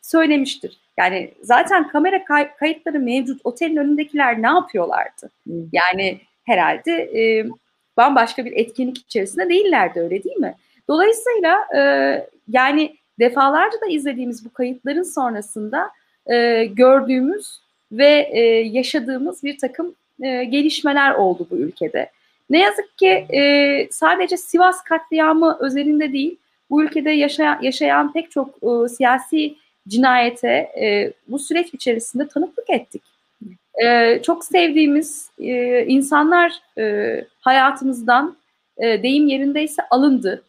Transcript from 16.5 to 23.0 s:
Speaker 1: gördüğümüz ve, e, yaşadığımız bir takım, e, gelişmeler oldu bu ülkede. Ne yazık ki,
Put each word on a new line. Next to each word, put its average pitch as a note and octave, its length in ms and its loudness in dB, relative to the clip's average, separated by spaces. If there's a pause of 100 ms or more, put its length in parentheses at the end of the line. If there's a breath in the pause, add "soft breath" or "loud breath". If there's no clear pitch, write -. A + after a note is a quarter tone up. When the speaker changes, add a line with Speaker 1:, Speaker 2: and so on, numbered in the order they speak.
Speaker 1:
gördüğümüz B3+ 960 2 (320)
ve, C#4+ 380 4
e, A3+ 100 0 (200)
yaşadığımız B3+ 840 -4
bir C#4+ 140 -8
takım, E4 360 -8 (280)
e, B3+ 220 -4
gelişmeler C#4+ 680 0
oldu F3+ 360 0
bu F3+ 60 -6
ülkede. - 540 -6 (400)
Ne D4 80 4
yazık G4+ 400 0
ki, F#4+ 100 4